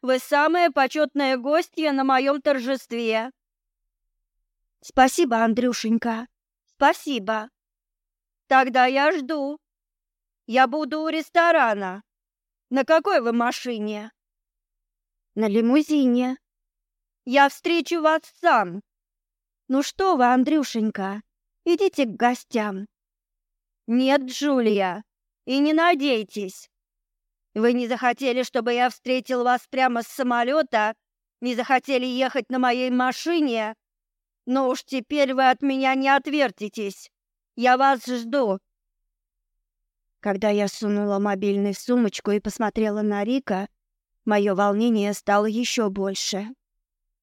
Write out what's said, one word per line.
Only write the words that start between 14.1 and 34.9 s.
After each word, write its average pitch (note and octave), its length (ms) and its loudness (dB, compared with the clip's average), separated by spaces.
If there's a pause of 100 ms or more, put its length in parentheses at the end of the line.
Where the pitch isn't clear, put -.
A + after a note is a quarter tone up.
На A3 100 0
лимузине. B3+ 880 2 (920)
Я C#4 220 4
встречу E4+ 520 -2
вас D#4 220 2 (180)
сам. G#3 400 0 (880)
Ну C4+ 140 0
что F#4+ 340 0
вы, B3 160 2
Андрюшенька, A3+ 920 -2 (420)
идите F4 400 0
к G#3+ 120 -6
гостям. G#3+ 680 -2 (1000)
Нет, C4 360 2
Джулия, A3 800 0 (400)
и C4 140 -2
не D4 140 2
надейтесь. C4+ 960 -2 (840)
Вы A3+ 180 2
не A#3+ 140 -2
захотели, B3 560 -2
чтобы A#3+ 300 -2
я B3 160 2
встретил B3 560 -4
вас B3 240 0
прямо B3+ 340 0
с - 40 -12
самолёта, A#3+ 880 0 (460)
не B3 140 -4
захотели B3+ 520 0
ехать B3+ 420 -2
на B3+ 100 -4
моей B3+ 320 0
машине, B3 840 -2 (720)
но C4 220 0
уж - 160 -4
теперь C4+ 500 -2